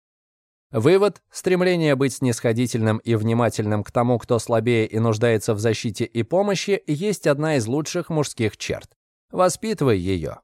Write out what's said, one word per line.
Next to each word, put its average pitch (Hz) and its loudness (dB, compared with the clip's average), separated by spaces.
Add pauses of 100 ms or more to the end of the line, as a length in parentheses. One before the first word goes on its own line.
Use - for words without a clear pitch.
(720)
Вывод: 180 2 (100)
стремление 180 2
быть 131 0
снисходительным 117 0
и 117 0
внимательным 107 0
к - -12
тому, 120 0
кто 120 0
слабее 113 2
и 110 -4
нуждается 113 0
в 101 -2
защите 113 -2
и 113 -4
помощи, 196 0
есть 175 -4
одна 151 0
из 107 0
лучших 156 -4
мужских 135 -2
черт. - -8 (420)
Воспитывай 180 0
ее, 90 -4